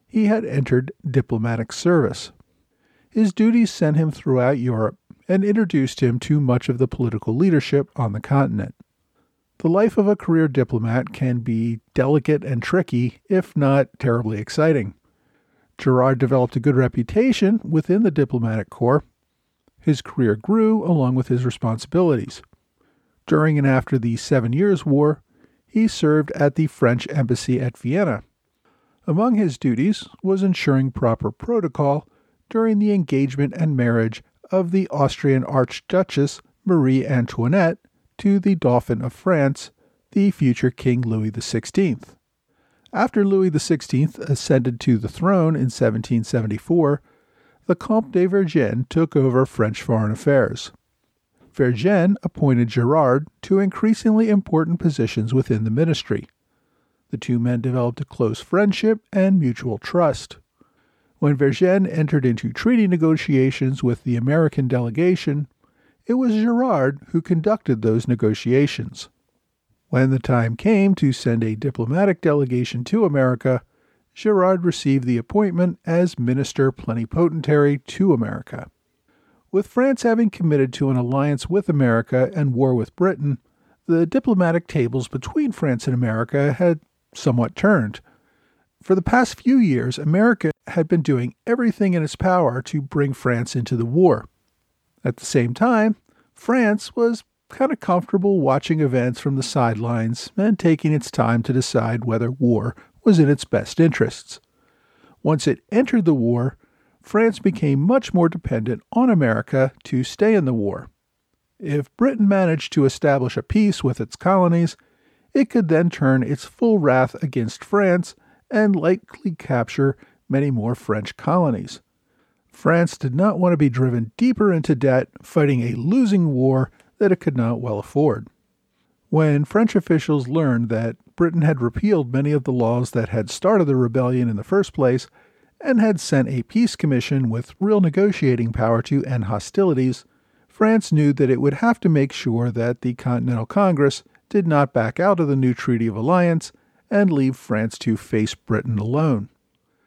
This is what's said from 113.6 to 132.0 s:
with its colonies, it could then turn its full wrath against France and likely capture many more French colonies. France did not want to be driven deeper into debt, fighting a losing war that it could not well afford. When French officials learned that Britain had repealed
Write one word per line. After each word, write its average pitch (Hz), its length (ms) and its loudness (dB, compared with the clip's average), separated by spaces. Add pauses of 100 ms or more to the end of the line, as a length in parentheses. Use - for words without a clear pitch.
with 123 160 -2
its - 160 -10
colonies, 175 580 2 (600)
it 269 160 0
could 208 180 0
then 165 220 2
turn 131 320 2
its 131 240 -6
full 220 320 0
wrath 131 440 2
against 127 400 -4
France 180 520 0 (360)
and 214 240 2
likely 170 580 -2
capture 135 640 -2 (320)
many 139 200 0
more 117 240 -2
French 104 440 -6
colonies. 151 640 -2 (720)
France 170 420 0
did 127 180 -6
not 185 240 0
want 180 140 2
to 160 60 2
be 147 100 4
driven 120 480 -2
deeper 214 360 2
into 156 220 0
debt, 131 340 2 (140)
fighting 143 400 0
a 117 140 -4
losing 185 560 2
war 131 380 0 (280)
that 196 140 2
it 180 80 0
could 139 160 -4
not 117 240 -2
well 113 180 -6
afford. 117 500 -2 (800)
When 151 340 2
French 220 320 0
officials 151 520 0
learned 127 420 0
that 113 260 -4 (200)
Britain 170 260 0
had 147 180 2
repealed 131 520 0